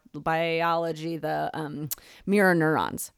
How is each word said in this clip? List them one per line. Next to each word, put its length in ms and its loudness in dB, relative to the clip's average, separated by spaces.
biology, 1040 -2
the, 380 -4
um, 340 -8
mirror 280 6
neurons, 640 2